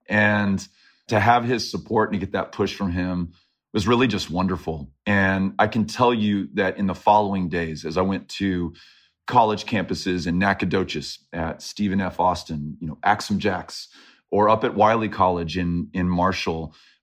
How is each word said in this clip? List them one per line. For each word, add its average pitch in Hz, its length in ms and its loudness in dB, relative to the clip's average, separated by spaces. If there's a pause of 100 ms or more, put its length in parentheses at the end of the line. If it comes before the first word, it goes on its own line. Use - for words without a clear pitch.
And 104 580 2 (420)
to 110 120 2
have 117 240 4
his 117 260 -2
support 107 420 -2
and 101 80 -2
to 95 60 -4
get - 80 -8
that - 180 -4
push 101 220 -2
from 98 180 -4
him 90 420 -4 (400)
was 101 140 0
really 123 200 4
just 98 220 -4
wonderful. 82 600 -4 (160)
And 98 540 2
I 107 80 4
can 107 180 0
tell 123 280 2
you 104 400 0
that 95 240 0
in 101 100 -2
the 87 80 -2
following 101 540 2
days, 80 360 -4
as 76 120 -6
I 92 40 4
went 95 280 -2
to 87 440 -2 (540)
college 107 380 2
campuses 90 640 -2
in 87 120 0
Nacogdoches 95 800 -2 (140)
at 82 280 -6
Stephen 98 380 -2
F. 90 200 -4
Austin, 82 600 -2
you 80 80 -8
know, 76 160 -10
Axum 104 360 0
Jacks, 92 500 -4 (420)
or 104 180 4
up 110 140 2
at 110 120 -2
Wiley 107 340 4
College 90 480 0
in, 87 360 -2
in 90 140 0
Marshall, 90 640 0 (300)